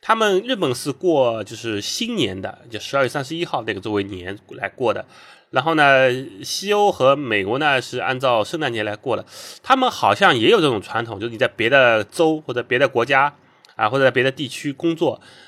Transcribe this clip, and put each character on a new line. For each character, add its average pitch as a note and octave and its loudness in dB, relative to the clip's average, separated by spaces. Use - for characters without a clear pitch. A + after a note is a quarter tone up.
他 - -2
们， G#3+ 2
日 A#3+ -4
本 C#3+ 0
是 - -8
过 C3 0
就 A2+ -16
是 A2 -6
新 A3+ -6
年 F#2+ -2
的， F#2+ -12
就 G#2+ -12
十 - -4
二 C#3 2
月 B2+ 0
三 C3+ -6
十 C#3 -10
一 E3 -6
号 C#3 -6
那 A2 -4
个 G2 -6
作 A2 -6
为 G2+ 0
年 G2 -10
来 - -8
过 A2 -2
的。 F#2+ -8
然 C3 -2
后 E3 0
呢， C#3 6
西 G3 -4
欧 G#3 4
和 C3+ 2
美 A2+ -2
国 A2 -2
呢 C#3 0
是 B2 -8
按 B2+ -4
照 B2 2
圣 D#3+ -6
诞 C#3 -4
节 A2 -4
来 G#2 -4
过 A2+ -4
的， - -8
他 C4 2
们 B3+ 2
好 G#2 2
像 F#3 4
也 A#2 4
有 A3+ 6
这 D#3 4
种 A2+ 0
传 A2+ -6
统， G#2+ -10
就 G#2+ -6
是 A#2 -8
你 A2 -12
在 A#2 2
别 A2+ -2
的 A#2+ 6
州 D#3+ 0
或 C3+ -8
者 A#2+ -2
别 A#2+ 0
的 C#3 4
国 B2 2
家 C#3 4
啊， A2 0
或 B2 0
者 C3+ 4
在 C3 6
别 B2 2
的 C3 2
地 C3 -8
区 - -8
工 E3 -2
作， D#3 -2